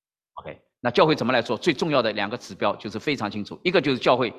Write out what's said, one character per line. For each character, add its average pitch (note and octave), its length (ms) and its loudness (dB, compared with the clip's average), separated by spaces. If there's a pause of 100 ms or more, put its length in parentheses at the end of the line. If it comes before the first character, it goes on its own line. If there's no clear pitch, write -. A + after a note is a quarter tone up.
(340)
OK， - 240 -14 (220)
那 B2 100 -2
教 F3+ 140 6
会 D#3 100 4
怎 B2 120 -2
么 B2 60 0
来 A#2+ 100 2
做？ A2 160 -4
最 D3 160 0
重 F3 160 -2
要 C#3 100 4
的 A2+ 120 0
两 G#2 180 -4
个 A#2 80 -6
指 - 160 -16
标 G2+ 220 0
就 - 120 -12
是 G#2+ 100 -8
非 D3 160 -2
常 A2 160 -4
清 G#2 140 -6
楚， - 180 -14
一 F3+ 80 -2
个 F3+ 80 4
就 D3 140 2
是 B2 60 0
教 C3+ 180 4
会 A#2+ 220 0